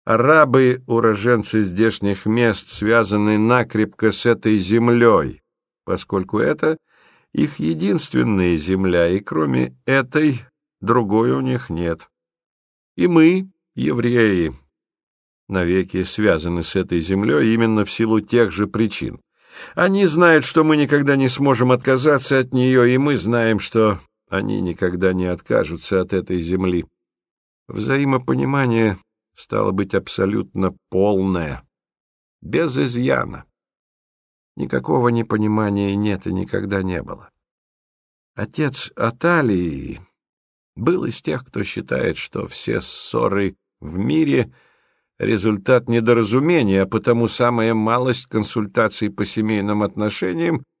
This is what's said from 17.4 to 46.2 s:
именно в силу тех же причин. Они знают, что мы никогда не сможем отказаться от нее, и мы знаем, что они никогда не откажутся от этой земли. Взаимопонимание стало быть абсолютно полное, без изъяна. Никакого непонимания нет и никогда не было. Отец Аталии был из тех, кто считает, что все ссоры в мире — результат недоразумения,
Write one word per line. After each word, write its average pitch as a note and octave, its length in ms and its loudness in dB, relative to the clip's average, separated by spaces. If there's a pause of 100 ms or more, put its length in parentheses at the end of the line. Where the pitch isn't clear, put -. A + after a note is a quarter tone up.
именно A2 300 2
в G2 80 -10
силу A2 300 0
тех G#2+ 320 2
же G2+ 120 -2
причин. G#2+ 540 -4 (560)
Они F#3+ 300 2
знают, D#3+ 400 6
что - 180 2
мы D#3 140 2
никогда C#3+ 400 2
не C3+ 100 2
сможем B2+ 460 2
отказаться C3+ 640 2
от B2+ 140 -2
нее, B2+ 320 4
и B2 120 4
мы C#3 200 2
знаем, A2+ 420 0
что G#2+ 400 0 (300)
они G#2 320 -4
никогда F2+ 500 -2
не F#2 140 -2
откажутся F2+ 720 -2
от F#2 140 -4
этой F#2 280 -2
земли. F2+ 440 -2 (840)
Взаимопонимание C3 1300 -2 (400)
стало G#2 320 -2
быть F#2+ 240 -2
абсолютно F#2+ 840 -2 (140)
полное, F#2 720 0 (800)
без D3 340 -2
изъяна. B2+ 720 -2 (1080)
Никакого B2+ 540 -2
непонимания G#2+ 840 -2
нет G2+ 300 -4
и F#2 80 -4
никогда G2 480 -4
не F#2 220 -6
было. - 260 -18 (1040)
Отец - 640 -6
Аталии A2 1080 -2 (720)
был D#3+ 300 -2
из - 160 -8
тех, - 240 -6
кто - 180 -8
считает, - 540 -4
что - 300 -10
все - 340 -6
ссоры G2+ 760 -4 (220)
в E2 200 -10
мире — C#3 520 0 (680)
результат G#2+ 680 0
недоразумения, A#2 920 2